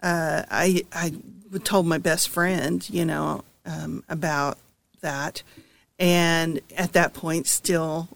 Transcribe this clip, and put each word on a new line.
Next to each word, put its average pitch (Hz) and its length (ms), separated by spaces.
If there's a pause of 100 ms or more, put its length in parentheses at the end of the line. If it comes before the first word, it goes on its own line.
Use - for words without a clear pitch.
uh, 165 480
I, 185 340 (100)
I 170 180 (540)
told 190 200
my 165 120
best 160 320
friend, 175 600
you 175 140
know, 151 400 (220)
um, 156 420
about 151 500 (440)
that. 143 420 (560)
And 165 600 (160)
at 180 160
that 170 200
point, 165 340
still 165 680